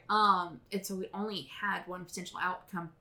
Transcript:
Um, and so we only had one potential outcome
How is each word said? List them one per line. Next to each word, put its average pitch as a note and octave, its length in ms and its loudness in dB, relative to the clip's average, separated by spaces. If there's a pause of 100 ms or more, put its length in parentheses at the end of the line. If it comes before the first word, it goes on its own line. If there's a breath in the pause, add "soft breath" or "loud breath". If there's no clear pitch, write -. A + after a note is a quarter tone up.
Um, F#3+ 500 6 (120)
and F#3+ 120 -2
so G3 120 -4
we F#3 180 -4
only G3+ 300 -4
had F#3 440 -2
one F3+ 160 -6
potential - 380 -8
outcome F3 480 -2 (120)